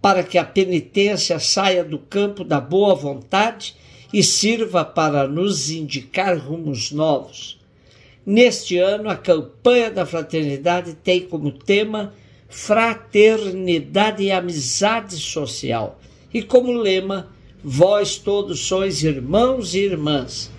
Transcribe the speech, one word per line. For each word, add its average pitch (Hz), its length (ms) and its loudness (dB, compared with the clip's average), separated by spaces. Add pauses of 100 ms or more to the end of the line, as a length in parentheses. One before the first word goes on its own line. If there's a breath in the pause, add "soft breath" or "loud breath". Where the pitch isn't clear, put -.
para 190 200 4
que 180 160 0
a 165 60 4
penitência 185 960 0
saia 190 460 2
do 151 120 -8
campo 202 460 -4
da 147 160 0
boa 185 340 2
vontade 147 840 -4 (360 loud breath)
e 208 80 4
sirva 196 640 2
para 147 420 0
nos 151 440 -2
indicar 160 680 -4
rumos 143 540 -8
novos. - 680 -4 (680 soft breath)
Neste 208 520 4
ano, 208 320 0
a 180 60 -2
campanha 226 760 2
da 190 160 -2
fraternidade 160 920 -2
tem 180 260 2
como 151 280 -4
tema 208 640 -2 (360 soft breath)
fraternidade 202 1700 2
e 196 100 0
amizade 180 840 -2
social 127 840 -6 (360 soft breath)
e 233 80 -2
como 247 320 2
lema, 190 560 -2 (340 soft breath)
"Vós 185 540 2
todos 202 420 -2
sois 190 420 -2
irmãos 170 720 0
e 190 60 0
irmãs". 151 800 -4